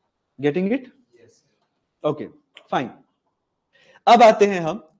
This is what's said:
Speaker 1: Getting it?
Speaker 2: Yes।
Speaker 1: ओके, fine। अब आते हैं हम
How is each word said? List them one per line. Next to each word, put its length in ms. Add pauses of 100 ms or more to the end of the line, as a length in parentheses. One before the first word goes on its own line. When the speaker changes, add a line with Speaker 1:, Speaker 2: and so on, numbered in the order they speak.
(420)
Speaker 1:
Getting 300
it? 100 (440)
Speaker 2:
Yes। 200 (600)
Speaker 1:
ओके, 220 (440)
fine। 180 (1160)
अब 160
आते 220
हैं 140
हम 240 (160)